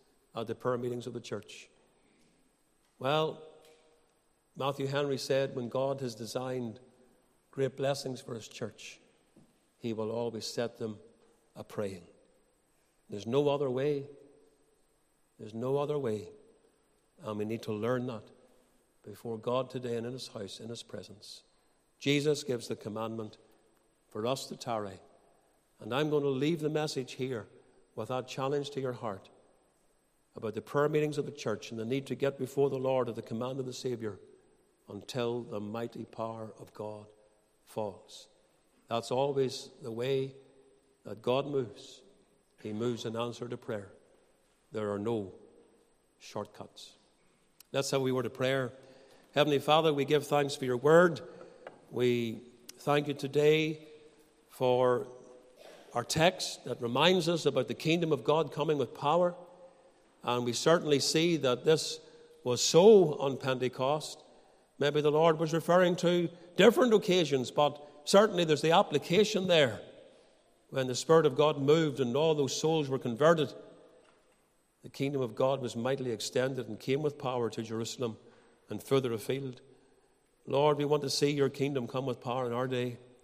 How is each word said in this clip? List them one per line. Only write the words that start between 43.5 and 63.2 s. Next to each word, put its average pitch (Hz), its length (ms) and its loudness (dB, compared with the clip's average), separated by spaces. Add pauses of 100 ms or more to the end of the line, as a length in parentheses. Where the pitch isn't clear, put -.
prayer. 101 340 -8 (800)
There 107 200 -4
are 101 80 -2
no 104 340 -4 (840)
shortcuts. - 760 -14 (800)
Let's 135 200 -2
have 135 100 0
a - 20 -2
wee 131 80 0
word 127 140 -2
of 131 80 -6
prayer. 131 400 -2 (640)
Heavenly 147 240 4
Father, 156 340 4
we 143 100 0
give 143 220 2
thanks 143 300 2
for - 100 -6
your 123 120 0
word. 160 440 6 (720)
We 120 500 0 (380)
thank 147 280 0
you 147 60 -4
today 151 720 2 (640)
for 123 580 2 (840)
our 117 100 -2
text - 600 2
that 127 160 -6
reminds 151 480 4
us 170 160 0
about 131 220 2
the - 80 -4
kingdom 160 360 0
of 127 120 0
God 151 280 2
coming 151 280 0
with 123 160 -4
power. 175 400 2 (880)
And 123 220 0
we 120 80 -2
certainly 151 460 4
see 165 380 2
that 127 280 0
this 156 340 2 (440)
was 123 180 -2
so 175 540 8
on 135 220 -2